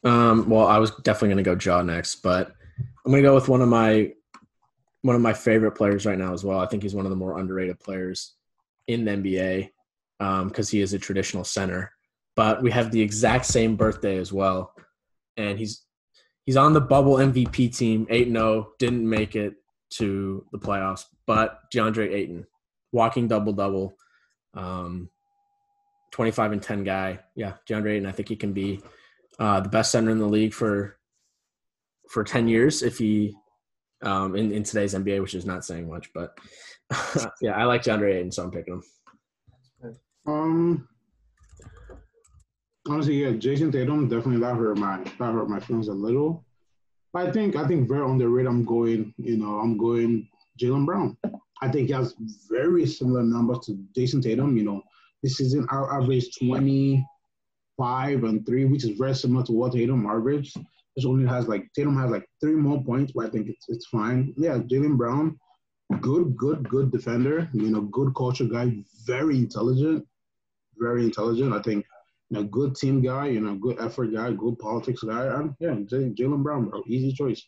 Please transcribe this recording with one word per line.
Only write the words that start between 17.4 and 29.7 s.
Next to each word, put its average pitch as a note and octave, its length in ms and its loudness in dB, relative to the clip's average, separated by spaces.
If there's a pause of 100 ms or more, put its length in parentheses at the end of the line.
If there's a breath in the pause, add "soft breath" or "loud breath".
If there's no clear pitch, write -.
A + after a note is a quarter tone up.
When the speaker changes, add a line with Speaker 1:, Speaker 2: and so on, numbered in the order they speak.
Speaker 1:
P B2 220 2
team, A2 420 0
eight A#2+ 180 4
and A#2 80 0
oh, A2 420 0
didn't A#2+ 300 0
make G#2+ 260 0
it G#2 200 -2 (380)
to G2 600 -4
the A2 60 -10
playoffs. F#2+ 480 -4 (200)
But A2 340 2 (140)
DeAndre A2 380 0
Ayton, F2 340 -6 (460)
walking A#2+ 340 2
double-double, G2+ 720 -2 (580)
um, F2+ 540 -10 (1040)
twenty-five A2 400 0
and G#2 100 -4
ten G2+ 220 -6
guy. F#2+ 360 -4 (140)
Yeah, G2+ 200 -8 (140)
DeAndre G#2+ 280 -2
Ayton, G2 100 -2
I F#2+ 60 -6
think G#2 160 -8
he A2 80 -6
can G#2 160 -6
be G2 300 -4 (560 soft breath)
uh, G#2 220 2
the G2 80 -4
best A2 240 2